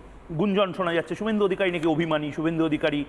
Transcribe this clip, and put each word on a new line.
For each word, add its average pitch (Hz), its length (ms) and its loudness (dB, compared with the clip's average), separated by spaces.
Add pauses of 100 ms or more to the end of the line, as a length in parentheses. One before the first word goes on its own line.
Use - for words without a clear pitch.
(320)
গুঞ্জন 190 400 2
শোনা 170 200 -2
যাচ্ছে, 165 220 0
শুভেন্দু 208 300 0
অধিকারী 190 260 2
নাকি 170 180 0
অভিমানী, 156 440 0
শুভেন্দু 160 320 0
অধিকারী, 147 440 0